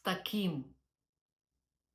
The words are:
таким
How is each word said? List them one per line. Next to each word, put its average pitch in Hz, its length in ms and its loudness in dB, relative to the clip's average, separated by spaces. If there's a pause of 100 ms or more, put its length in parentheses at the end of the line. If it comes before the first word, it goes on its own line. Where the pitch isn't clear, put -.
таким 185 640 0 (1300)